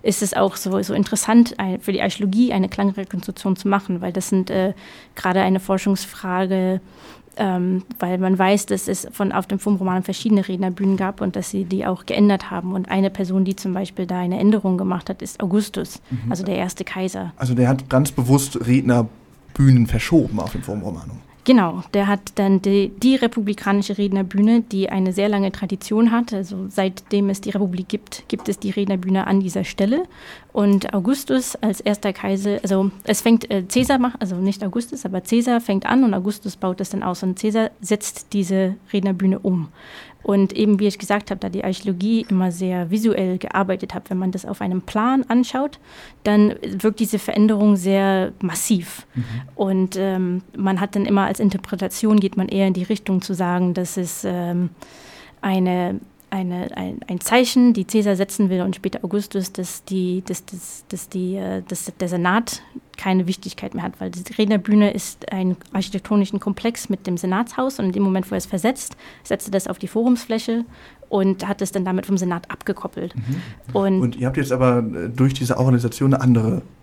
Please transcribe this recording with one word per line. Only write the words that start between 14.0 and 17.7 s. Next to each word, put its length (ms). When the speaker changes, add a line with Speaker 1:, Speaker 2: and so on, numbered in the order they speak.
Speaker 1:
da 140
eine 200
Änderung 380
gemacht 320
hat, 120
ist 220
Augustus, 560
Speaker 2:
Mhm. 220
Speaker 1:
also 140
der 100
erste 300
Kaiser. 500
Speaker 2:
Also 180
der 140
hat 220